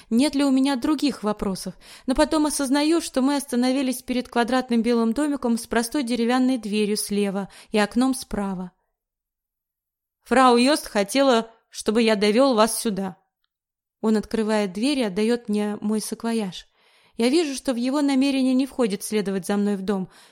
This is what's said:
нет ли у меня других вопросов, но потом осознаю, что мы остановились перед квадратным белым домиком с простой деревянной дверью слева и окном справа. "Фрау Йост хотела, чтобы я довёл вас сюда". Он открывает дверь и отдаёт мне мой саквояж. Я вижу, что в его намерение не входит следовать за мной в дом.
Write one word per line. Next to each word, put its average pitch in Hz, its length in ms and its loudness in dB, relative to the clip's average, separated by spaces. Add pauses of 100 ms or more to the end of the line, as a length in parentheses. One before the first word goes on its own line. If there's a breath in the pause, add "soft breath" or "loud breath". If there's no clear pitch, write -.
нет 277 260 2
ли 285 80 2
у 277 80 2
меня 269 240 2
других 285 480 -2
вопросов, 202 520 -6 (300 loud breath)
но 262 80 0
потом 302 320 2
осознаю, 294 540 0
что 269 220 -4
мы 285 160 2
остановились 254 640 -2
перед 247 260 -4
квадратным 240 540 0
белым 226 320 2
домиком 277 440 -2
с - 80 -8
простой 240 380 -2
деревянной 247 540 0
дверью 214 400 -2
слева 202 500 -4 (240 loud breath)
и 214 60 0
окном 240 360 2
справа. 190 600 -8 (1500)
"Фрау 247 340 6
Йост 269 300 2
хотела, 226 640 2 (200)
чтобы 220 320 -2
я 220 160 4
довёл 220 360 4
вас 226 240 2
сюда". 190 380 -4 (880)
Он 220 160 2
открывает 208 560 -2
дверь 269 260 0
и 247 40 0
отдаёт 220 440 -2
мне 208 320 -2
мой 208 220 -2
саквояж. 220 680 -6 (480 soft breath)
Я 233 140 2
вижу, 285 260 0
что - 160 -4
в 233 60 -2
его 262 240 0
намерение 269 540 2
не 269 100 2
входит 214 380 -4
следовать 196 440 -4
за 202 80 -2
мной 202 220 0
в 190 60 -10
дом. 190 260 -4 (220 soft breath)